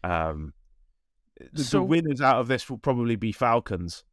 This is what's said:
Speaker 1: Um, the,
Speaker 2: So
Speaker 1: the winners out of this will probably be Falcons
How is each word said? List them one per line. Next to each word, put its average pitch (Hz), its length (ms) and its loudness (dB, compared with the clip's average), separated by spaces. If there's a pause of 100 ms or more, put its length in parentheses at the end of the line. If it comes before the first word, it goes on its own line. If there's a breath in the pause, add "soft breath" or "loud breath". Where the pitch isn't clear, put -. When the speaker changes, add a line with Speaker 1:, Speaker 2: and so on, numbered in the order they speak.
Speaker 1:
Um, 80 500 -4 (960)
the, 147 120 -6
Speaker 2:
So 131 160 2
Speaker 1:
the 127 60 2
winners 151 360 0
out 131 180 6
of 120 80 0
this 127 220 -2
will 135 80 -8
probably 120 380 0
be 107 160 -4
Falcons 110 800 -2